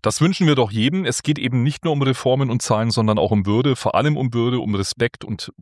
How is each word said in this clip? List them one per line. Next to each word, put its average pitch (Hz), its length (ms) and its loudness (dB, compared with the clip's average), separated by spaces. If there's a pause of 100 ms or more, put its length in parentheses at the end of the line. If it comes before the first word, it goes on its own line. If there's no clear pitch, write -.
das - 200 -2
wünschen 175 260 2
wir 147 80 4
doch 113 160 2
jedem. 139 340 0
Es 123 160 -4
geht 147 160 -2
eben 123 240 0
nicht 143 220 -2
nur 160 100 0
um 139 80 0
Reformen 131 480 0
und 120 140 -2
Zahlen, 113 260 0
sondern 110 300 2
auch 98 100 2
um 104 160 2
Würde, 123 300 2
vor - 180 -2
allem 147 240 2
um 131 160 -2
Würde, 120 260 0
um 107 140 -4
Respekt - 500 -4
und - 380 -8